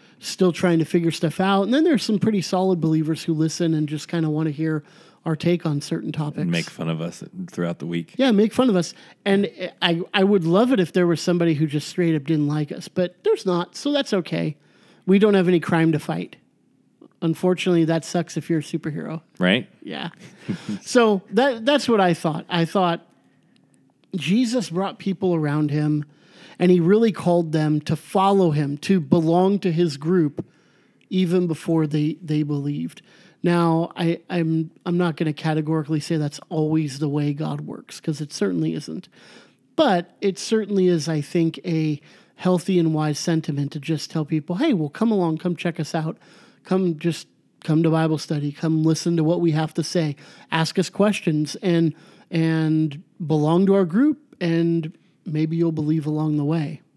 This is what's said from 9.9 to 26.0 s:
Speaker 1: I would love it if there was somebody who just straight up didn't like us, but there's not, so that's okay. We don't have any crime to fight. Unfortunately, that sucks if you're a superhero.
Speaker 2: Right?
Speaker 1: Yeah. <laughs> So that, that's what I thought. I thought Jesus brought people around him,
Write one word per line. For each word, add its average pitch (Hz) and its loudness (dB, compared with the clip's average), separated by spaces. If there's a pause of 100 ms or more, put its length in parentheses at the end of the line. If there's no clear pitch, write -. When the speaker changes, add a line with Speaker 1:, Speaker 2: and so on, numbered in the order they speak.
Speaker 1:
I 196 6
would 196 4
love 208 4
it 208 2
if 165 0
there 180 4
was 165 2
somebody 170 2
who 156 0
just 143 -4
straight 165 0
up 143 -2
didn't 151 0
like 147 -2
us, - -12
but 180 -4
there's 403 0
not, 175 0
so 294 -4
that's 277 0
okay. 165 -2 (480)
We 190 6
don't 208 6
have 180 4
any 180 4
crime 160 2
to 147 0
fight. - -8 (840)
Unfortunately, 175 2
that 160 0
sucks - -4
if 151 -6
you're 165 0
a 147 -6
superhero. 156 -8 (180)
Speaker 2:
Right? 92 0 (140)
Speaker 1:
Yeah. - -12 (360)
<laughs> 202 -10
So 214 2 (100)
that, 226 0
that's 277 0
what 220 2
I 175 4
thought. 156 -6
I 170 0
thought 170 -2 (1080)
Jesus 214 0
brought 185 -4
people 185 -2
around 151 0
him, 151 0 (540)